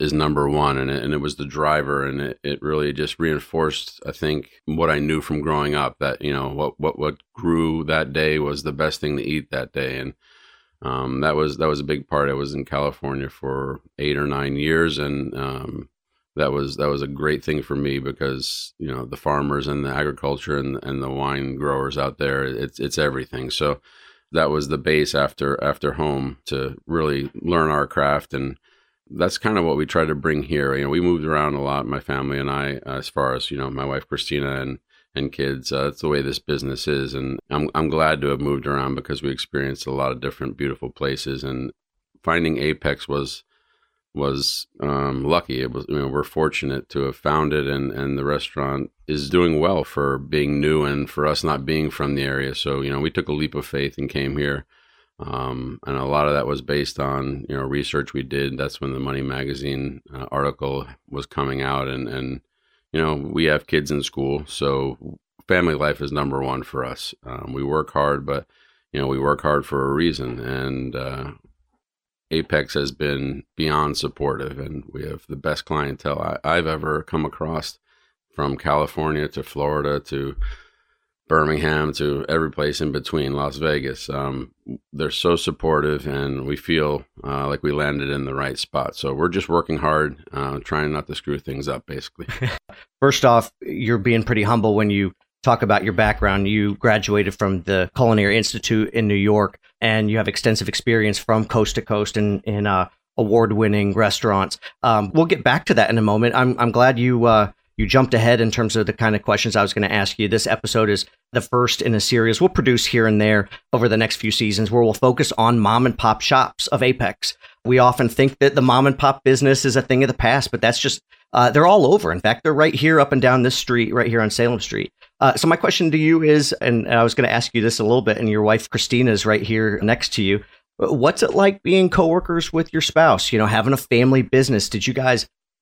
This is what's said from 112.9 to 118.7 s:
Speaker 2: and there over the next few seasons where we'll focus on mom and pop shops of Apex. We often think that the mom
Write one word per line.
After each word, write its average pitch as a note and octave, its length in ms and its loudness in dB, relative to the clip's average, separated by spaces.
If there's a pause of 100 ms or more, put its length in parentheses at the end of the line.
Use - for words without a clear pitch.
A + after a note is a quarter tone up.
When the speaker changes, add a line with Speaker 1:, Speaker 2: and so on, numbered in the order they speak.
Speaker 2:
and G#2+ 120 4
there G#2+ 300 4 (240)
over A#2+ 160 4
the G#2+ 80 2
next A2 200 0
few A2 140 -2
seasons G#2+ 400 0
where A#2+ 120 4
we'll A2 100 4
focus B2+ 460 2
on A#2 200 4
mom A2+ 280 4
and A#2 100 0
pop A2 240 2
shops - 460 2
of - 160 2
Apex. B2+ 560 0 (260)
We B2+ 140 4
often B2 320 6
think C3+ 300 2
that C#3 140 6
the C#3 60 2
mom C3 260 6